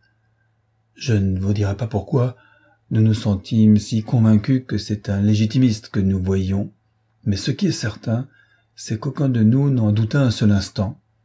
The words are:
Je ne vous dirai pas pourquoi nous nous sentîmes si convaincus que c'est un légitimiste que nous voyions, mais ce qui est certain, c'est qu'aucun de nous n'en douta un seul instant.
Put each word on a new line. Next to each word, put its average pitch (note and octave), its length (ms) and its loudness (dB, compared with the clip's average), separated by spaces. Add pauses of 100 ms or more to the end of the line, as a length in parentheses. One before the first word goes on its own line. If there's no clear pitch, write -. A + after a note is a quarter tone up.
(960)
Je - 180 -4
ne G2 260 0
vous G2 140 -2
dirai G2+ 220 -2
pas A2 120 -6
pourquoi A#2+ 500 -2 (540)
nous A2+ 100 2
nous A2 140 4
sentîmes G#2+ 640 2
si G#2+ 260 -2
convaincus A2+ 640 2
que A2+ 100 -4
c'est G#2 320 -6
un G2 120 -2
légitimiste G#2+ 680 0
que - 100 -4
nous F#2+ 220 0
voyions, F#2+ 500 -2 (540)
mais G2+ 100 0
ce C#3 160 -4
qui G3 160 -2
est D#3 40 0
certain, A#2 560 -6 (480)
c'est - 240 -8
qu'aucun C#3 280 -4
de A#2+ 140 0
nous C3 280 4
n'en A2+ 220 2
douta A2 300 0
un B2 100 2
seul A2 200 2
instant. G2+ 500 -2 (240)